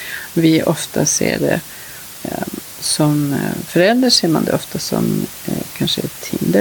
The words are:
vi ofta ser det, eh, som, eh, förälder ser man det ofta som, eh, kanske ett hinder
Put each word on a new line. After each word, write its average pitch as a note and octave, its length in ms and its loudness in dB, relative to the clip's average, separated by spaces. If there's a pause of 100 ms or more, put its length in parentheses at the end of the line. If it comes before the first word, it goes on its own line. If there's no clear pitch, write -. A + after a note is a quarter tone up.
(340)
vi D#3+ 300 6
ofta - 420 0
ser - 340 0
det, - 220 0 (600)
eh, - 200 -6 (360)
som, D3 540 2
eh, G#2 340 -2
förälder A#3+ 420 4
ser - 180 4
man D#3 180 2
det - 80 0
ofta - 260 -2
som, A1 420 0 (240)
eh, - 80 -4 (240)
kanske - 240 -2
ett - 240 -8
hinder - 360 2